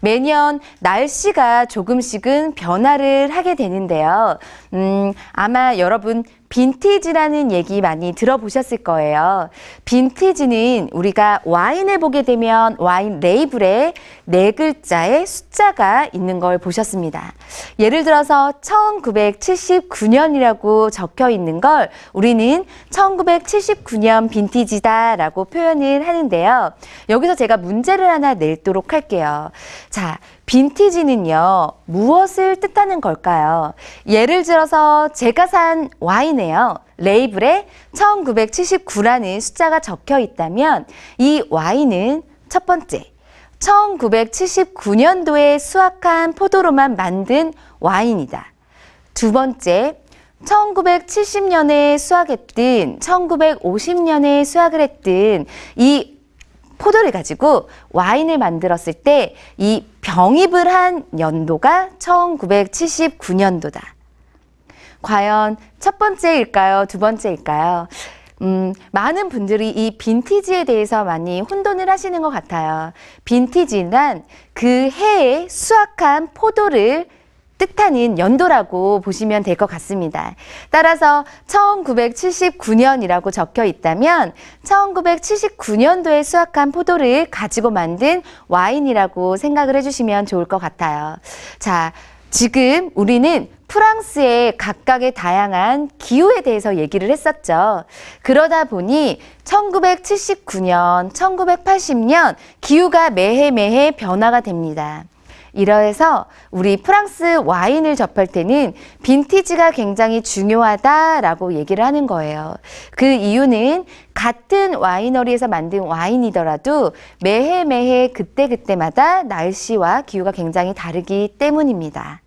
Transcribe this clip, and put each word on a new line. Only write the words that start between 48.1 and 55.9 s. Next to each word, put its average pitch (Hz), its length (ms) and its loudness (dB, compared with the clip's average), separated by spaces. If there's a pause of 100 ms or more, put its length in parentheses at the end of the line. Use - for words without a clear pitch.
두 220 180 0
번째, 254 640 0 (460)
천구백칠십 392 960 0
년에 294 560 2
수확했든 254 1040 0
천구백오십 320 1000 -2
년에 285 440 2
수확을 320 360 0
했든 196 680 0 (280)
이 269 400 0 (640)